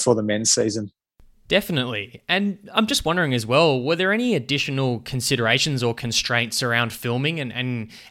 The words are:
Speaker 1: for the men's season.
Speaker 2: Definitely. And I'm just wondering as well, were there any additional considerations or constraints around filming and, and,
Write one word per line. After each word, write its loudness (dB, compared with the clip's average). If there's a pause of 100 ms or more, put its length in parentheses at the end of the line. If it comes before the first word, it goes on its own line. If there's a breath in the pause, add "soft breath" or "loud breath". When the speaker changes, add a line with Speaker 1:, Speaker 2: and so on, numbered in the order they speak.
Speaker 1:
for 4
the 0
men's 0
season. 0 (580)
Speaker 2:
Definitely. -2
And 0 (160)
I'm 2
just -2
wondering 2
as 0
well, 4
were 0
there 2
any 2
additional 0
considerations 0
or 0
constraints -2
around 0
filming -2
and, -6
and, -4 (200 loud breath)